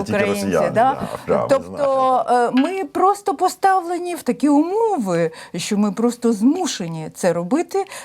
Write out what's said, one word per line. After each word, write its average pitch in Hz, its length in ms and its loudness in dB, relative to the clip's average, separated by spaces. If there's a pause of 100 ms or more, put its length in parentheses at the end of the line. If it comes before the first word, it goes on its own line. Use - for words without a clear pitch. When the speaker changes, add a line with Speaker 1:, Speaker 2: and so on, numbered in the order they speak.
Speaker 1:
тільки 208 100 -6
Speaker 2:
українці, 202 320 -2
Speaker 1:
росіяни, 170 240 2
Speaker 2:
да. 247 240 2
Speaker 1:
да, - 140 -6 (180)
правда, - 300 2
Speaker 2:
Тобто, 262 720 0
Speaker 1:
знаю. 240 200 2
Speaker 2:
е, - 40 -2
ми 339 320 0
просто 381 520 0
поставлені 359 800 0
в - 80 -12
такі 247 260 0
умови, 294 840 2 (240)
що 196 220 -4
ми 208 140 2
просто 233 420 0
змушені 196 800 0
це 175 180 2
робити. 311 520 -2 (200)